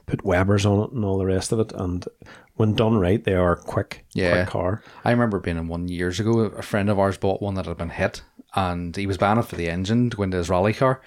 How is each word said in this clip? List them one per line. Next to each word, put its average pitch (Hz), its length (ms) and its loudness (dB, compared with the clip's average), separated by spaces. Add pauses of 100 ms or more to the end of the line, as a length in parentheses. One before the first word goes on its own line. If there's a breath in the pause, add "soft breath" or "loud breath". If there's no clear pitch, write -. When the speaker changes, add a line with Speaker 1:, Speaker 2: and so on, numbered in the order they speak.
Speaker 1:
put - 180 -6
Webers 98 420 2
on 101 180 4
it - 80 -6
and 127 120 -4
all 98 140 0
the 95 80 0
rest 95 260 -2
of 113 80 2
it, 107 120 -4
and 90 320 -4 (520 loud breath)
when 107 180 4
done 110 240 4
right, 95 260 2
they 101 100 2
are 90 220 4
quick, - 560 -6
Speaker 2:
Yeah. 90 220 0
Speaker 1:
quick 90 140 2
car. 98 340 -4 (200 loud breath)
Speaker 2:
I 110 100 2
remember 117 280 2
being 85 160 -4
in 82 120 -6
one 87 200 -4
years 90 320 -2
ago, 113 200 2
a 107 220 -2
friend 101 280 0
of 98 80 2
ours 98 180 2
bought 95 240 -2
one 101 140 -4
that 92 100 -4
had 85 140 -6
been 82 100 -6
hit, - 320 -4 (340)
and 87 400 -4
he 101 120 -6
was 98 100 -2
buying 104 220 2
it 117 80 0
for - 100 -12
the 85 140 -2
engine 110 400 0
to 113 80 -8
go 101 60 -2
into 92 120 -2
his 87 140 0
rally 95 240 2
car, 131 320 0